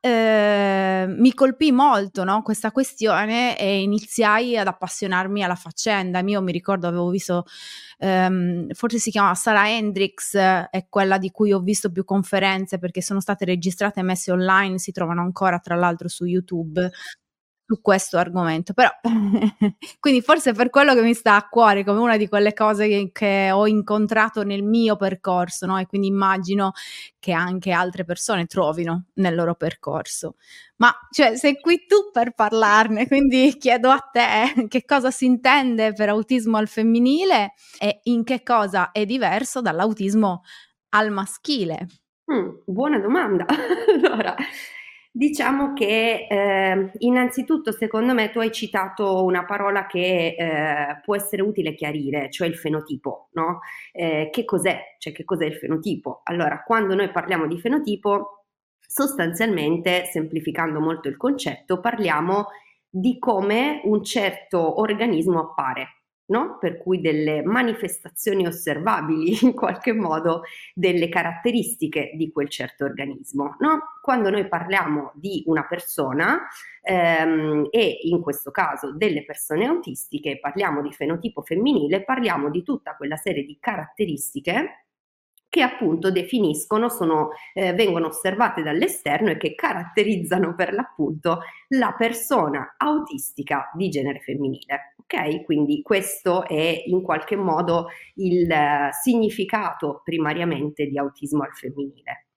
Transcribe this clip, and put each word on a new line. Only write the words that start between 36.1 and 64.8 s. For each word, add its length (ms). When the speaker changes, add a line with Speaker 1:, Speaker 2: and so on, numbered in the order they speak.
Speaker 1:
al 100
femminile 840
e 240
in 180
che 220
cosa 480
è 120
diverso 560
dall'autismo 840
al 200
maschile. 800
Speaker 2:
Mm, 160
buona 360
domanda. 460
<laughs> 440
Allora, 460
diciamo 560
che, 560
ehm, 720
innanzitutto, 760
secondo 400
me, 180
tu 80
hai 140
citato 720
una 220
parola 400
che, 520
eh, 640
può 140
essere 240
utile 340
chiarire, 560
cioè 160
il 80
fenotipo, 800
no? 280
Eh, 380
che 140
cos'è? 540
Cioè, 160
che 100
cos'è 220
il 80
fenotipo? 680
Allora, 380
quando 320
noi 160
parliamo 360
di 120
fenotipo, 840
sostanzialmente, 1300
semplificando 760
molto 280
il 80
concetto, 640
parliamo 680
di 320
come 640
un 200
certo 760